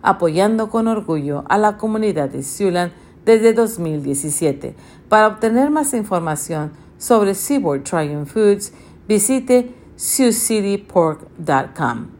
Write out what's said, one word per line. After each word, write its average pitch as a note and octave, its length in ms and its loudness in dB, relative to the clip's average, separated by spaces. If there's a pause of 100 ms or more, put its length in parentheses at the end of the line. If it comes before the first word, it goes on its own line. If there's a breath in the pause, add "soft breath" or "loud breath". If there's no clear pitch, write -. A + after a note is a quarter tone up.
apoyando G3 680 2
con A3+ 180 0
orgullo D3+ 600 -4
a - 100 2
la G#3 180 2
comunidad G#3+ 540 -2
de C#3 120 -8
Siouxland F3 500 -2 (340 loud breath)
desde A3+ 260 6
dos A3 260 0
mil D#3 240 -4
diecisiete. C#3 720 -4 (360 loud breath)
Para G#3+ 180 6
obtener A3+ 420 0
más D4+ 220 0
información E3 800 -4 (240 loud breath)
sobre G#3 380 2
Seaboard F3+ 480 -2
Triumph D3 500 -4
Foods, G3+ 400 2 (340 loud breath)
visite B3 680 2 (220 loud breath)
siouxcitypork G3+ 1200 0 (160)
dot D3+ 400 -2
com. A#2 300 -4 (140)